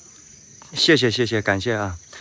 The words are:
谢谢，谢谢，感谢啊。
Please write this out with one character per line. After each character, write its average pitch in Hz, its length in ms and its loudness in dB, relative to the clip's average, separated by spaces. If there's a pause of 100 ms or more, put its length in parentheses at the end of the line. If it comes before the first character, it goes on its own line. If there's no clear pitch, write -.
(720)
谢 156 220 4
谢， 120 160 2
谢 120 140 -2
谢， 110 160 -2
感 98 180 0
谢 117 140 -4
啊。 101 240 -4 (240)